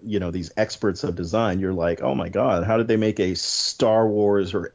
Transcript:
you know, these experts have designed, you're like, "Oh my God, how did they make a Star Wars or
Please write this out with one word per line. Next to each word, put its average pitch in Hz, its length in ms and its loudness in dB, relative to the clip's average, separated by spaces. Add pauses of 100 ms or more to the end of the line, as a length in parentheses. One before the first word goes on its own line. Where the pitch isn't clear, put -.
you 104 160 -2
know, 87 100 -2
these 87 260 -6
experts 107 460 -2
have 87 140 -4
designed, 92 440 0
you're 95 120 -2
like, 85 280 -2
"Oh 67 140 -2
my 85 140 -4
God, 98 340 0
how 110 140 2
did 113 100 2
they 110 100 2
make 107 220 0
a 92 160 0
Star - 760 2
Wars 101 460 2
or 87 200 -6